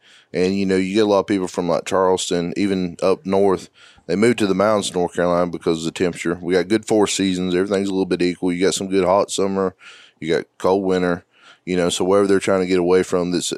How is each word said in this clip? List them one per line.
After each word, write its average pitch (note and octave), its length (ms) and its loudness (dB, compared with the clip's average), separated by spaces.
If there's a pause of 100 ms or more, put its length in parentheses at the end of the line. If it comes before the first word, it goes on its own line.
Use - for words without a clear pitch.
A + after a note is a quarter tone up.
(340)
And, F#2 220 0
you G2 100 -2
know, F#2 100 0
you F#2+ 180 -2
get G#2+ 120 2
a G#2 40 0
lot G2+ 100 4
of F2+ 80 -2
people F#2+ 200 -2
from, F2 220 -4
like, - 160 -2
Charleston, F#2 720 0
even F#2 440 -2
up F2+ 240 0
north. F#2+ 440 0 (380)
They E2+ 80 -2
moved A2+ 240 2
to G#2+ 80 0
the F#2+ 60 0
mountains G2+ 360 0
in - 100 -10
North F2 140 -2
Carolina F2 360 0
because E2 300 -2
of D#2+ 60 -6
the D#2+ 60 -2
temperature. F2+ 500 -4
We F2+ 120 -2
got F2+ 140 2
good A2 180 0
four G#2+ 220 2
seasons. F#2 480 -2
Everything's G2 340 0
a - 40 -4
little F#2+ 120 0
bit F2 160 -2
equal. F2+ 320 -2
You F2 120 -2
got E2+ 80 2
some G2 160 -6
good F#2+ 160 2
hot F#2+ 260 2
summer. G2 420 -2 (460)
You D#2+ 160 -2
got - 100 -2 (120)
cold F#2+ 260 2
winter. F2+ 400 0 (420)
You F2+ 100 -2
know, F2 140 2
so F2+ 160 -2
wherever G2+ 220 4
they're G2 120 2
trying F#2+ 220 0
to F2+ 60 -2
get F#2 120 2
away F2+ 240 4
from F2+ 280 -2
that's E2+ 260 -2